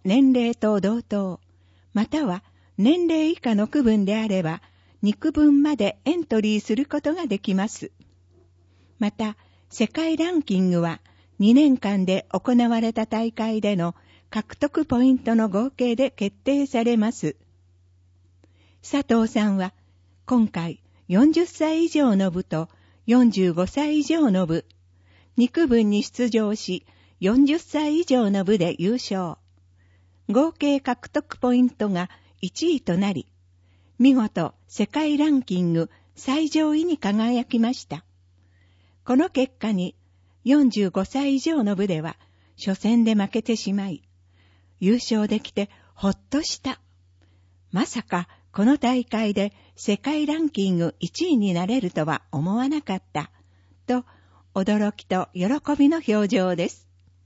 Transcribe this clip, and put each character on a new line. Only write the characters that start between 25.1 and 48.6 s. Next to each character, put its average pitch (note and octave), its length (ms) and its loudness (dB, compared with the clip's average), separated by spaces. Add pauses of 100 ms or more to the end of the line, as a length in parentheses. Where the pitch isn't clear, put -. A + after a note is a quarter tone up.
二 A#3+ 120 4
区 E4 180 0
分 A#3 240 2
に G#3 120 0
出 - 260 -4
場 G#3+ 260 0
し、 - 320 -8 (320)
四 A#3+ 280 4
十 D4+ 120 2
歳 D4+ 400 -2
以 F4 60 0
上 B3 260 2
の G3 140 0
部 G#3 140 2
で E3+ 200 -2
優 F#3 140 -2
勝。 F#3+ 440 -6 (920)
合 C#4 240 2
計 C#4+ 260 0
獲 B3 320 -6
得 - 280 -6
ポ B3 140 0
イ B3 100 4
ン B3 80 2
ト G#3+ 180 -4
が F3+ 200 -4 (320)
一 D#4 360 -4
位 - 40 -8
と F3 160 -4
な G3 160 0
り、 D3+ 140 -8 (720)
見 C4 160 6
事、 G#3+ 400 -2 (140)
世 - 180 -2
界 D4 320 -2
ラ D4+ 100 2
ン C4+ 140 2
キ F3+ 180 -4
ン E3+ 120 0
グ E3 180 0 (240)
最 D4 340 -2
上 D4+ 280 0
位 D#4 80 0
に E4+ 120 -2
輝 A3+ 480 -2
き - 140 -2
ま A3+ 140 0
し - 160 -12
た。 D3 160 -12 (1000)
こ B3+ 120 0
の E4 120 4
結 C4 300 -2
果 G#3+ 140 -4
に、 F3+ 240 -4 (480)
四 C4+ 260 4
十 G3+ 200 0
五 F#3+ 140 -2
歳 C#4 300 -2
以 C4+ 60 0
上 D#4 240 0
の G3+ 100 0
部 G3 140 -2
で D#3+ 120 -2
は、 D#3 160 -10 (400)
初 F#3+ 200 -4
戦 A#3 260 2
で A3 140 2
負 G3 120 0
け A3 140 -2
て A3+ 140 -2
し G3 160 -6
ま G3 160 -4
い、 E3+ 140 -10 (760)
優 F#3+ 160 2
勝 A3 340 -2
で G#3+ 120 -2
き - 100 -14
て G#3 180 -6 (260)
ほ G3 160 -2
っ - 80 -4 (120)
と D4 120 0
し - 200 -8
た。 - 180 -8 (920)
ま G3 120 0
さ A#3+ 180 -6
か、 F3 260 -6 (240)
こ G3 120 0